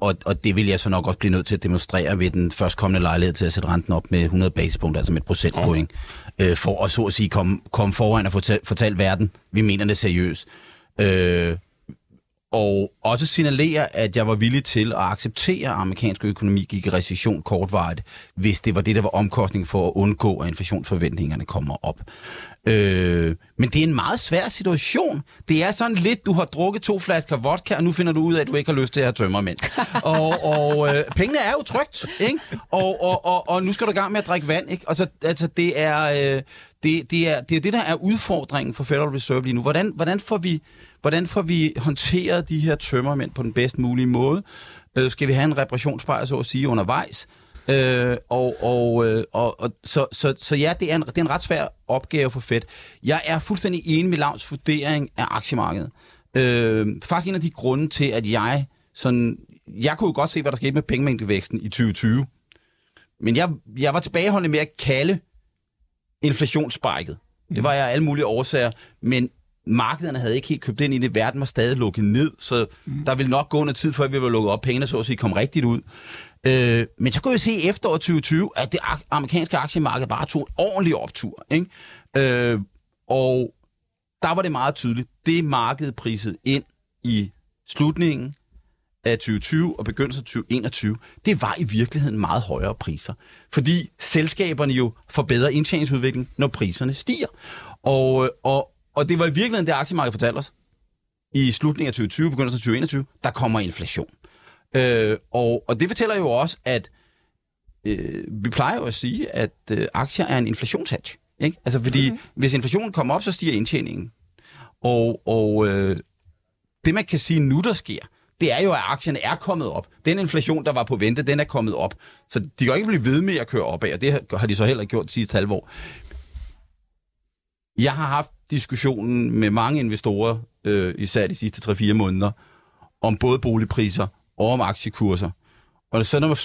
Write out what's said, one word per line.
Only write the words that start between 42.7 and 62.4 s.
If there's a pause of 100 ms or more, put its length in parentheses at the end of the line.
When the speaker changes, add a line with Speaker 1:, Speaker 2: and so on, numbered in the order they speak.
Speaker 1:
tømmermænd
på
den
bedst
mulige
måde? (560)
Øh,
skal
vi
have
en
reparationsbejr,
så
at
sige,
undervejs? (440)
Øh, (120)
og,
og,
øh,
og,
og,
så,
så,
så
ja,
det
er
en,
det
er
en
ret
svær (220)
opgave
for
Fed. (420)
Jeg
er
fuldstændig
enig
med
Lavs
vurdering
af
aktiemarkedet. (460)
Øh, (180)
faktisk
en
af
de
grunde
til,
at
jeg (280)
sådan, (320)
jeg
kunne
jo
godt
se,
hvad
der
skete
med
pengemængdevæksten
i
tyve
tyve. (920)